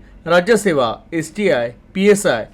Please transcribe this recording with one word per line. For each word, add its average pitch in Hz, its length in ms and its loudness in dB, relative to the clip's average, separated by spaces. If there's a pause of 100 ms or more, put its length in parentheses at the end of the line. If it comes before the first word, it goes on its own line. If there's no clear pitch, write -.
(260)
राज्यसेवा, 175 720 0 (160)
एसटीआय, 156 600 -4 (220)
पीएसआय, 190 600 0